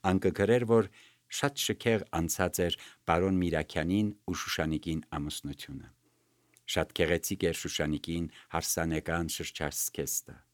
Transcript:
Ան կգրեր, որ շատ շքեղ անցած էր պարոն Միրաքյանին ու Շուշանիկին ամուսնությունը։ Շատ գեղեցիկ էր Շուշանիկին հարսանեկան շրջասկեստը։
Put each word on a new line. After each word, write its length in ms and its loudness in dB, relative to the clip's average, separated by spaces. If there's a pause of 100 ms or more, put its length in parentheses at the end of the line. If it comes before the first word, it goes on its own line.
Ան 140 4
կգրեր, 460 4
որ 280 4 (380)
շատ 260 -2
շքեղ 520 0
անցած 500 0
էր 160 2 (260)
պարոն 380 4
Միրաքյանին 720 0 (120)
ու 140 -6
Շուշանիկին 720 -2
ամուսնությունը։ 840 -10 (800)
Շատ 240 0
գեղեցիկ 500 0
էր 160 2
Շուշանիկին 680 -2 (180)
հարսանեկան 880 -2
շրջասկեստը։ 1040 -6 (180)